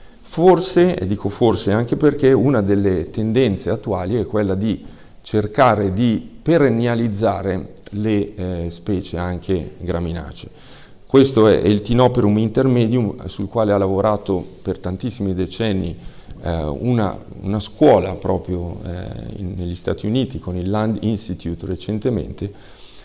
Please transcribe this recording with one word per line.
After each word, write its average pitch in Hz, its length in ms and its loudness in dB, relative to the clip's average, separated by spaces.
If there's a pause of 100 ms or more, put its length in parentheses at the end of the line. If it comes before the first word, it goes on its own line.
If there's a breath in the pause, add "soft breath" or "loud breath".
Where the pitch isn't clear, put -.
(200 soft breath)
Forse, 175 760 4
e 92 100 -4
dico 104 220 -2
forse 104 440 2
anche 120 240 2
perché 143 360 4
una 127 300 4
delle 95 480 2
tendenze 110 600 0
attuali 101 460 -2
è 107 100 0
quella 104 280 0
di 101 300 -2 (360 loud breath)
cercare 107 720 2
di 110 360 0 (140)
perennializzare 113 1300 0 (160)
le, 101 440 -2 (300)
eh, 85 60 -6
specie 85 480 -6
anche 87 600 -4
graminacee. 85 720 -6 (560 loud breath)
Questo 131 400 6
è 98 80 8
il 101 260 4
Tinoperum 120 580 4
intermedium, 117 880 2
sul 98 220 -8
quale 107 240 0
ha 101 60 4
lavorato 98 640 0 (180)
per 92 160 -4
tantissimi 95 540 -4
decenni, 92 600 -2 (480 loud breath)
eh, 85 220 -4
una, 101 520 -2 (260)
una 101 180 -2
scuola 98 540 4
proprio, 90 720 -4
eh, 60 520 -10
in, 95 180 -8
negli 87 220 -6
Stati - 300 -6
Uniti 113 340 -2
con 90 160 -8
il 90 120 -4
Land 107 340 -2
Institute 92 640 -6
recentemente. 101 840 -6 (520 loud breath)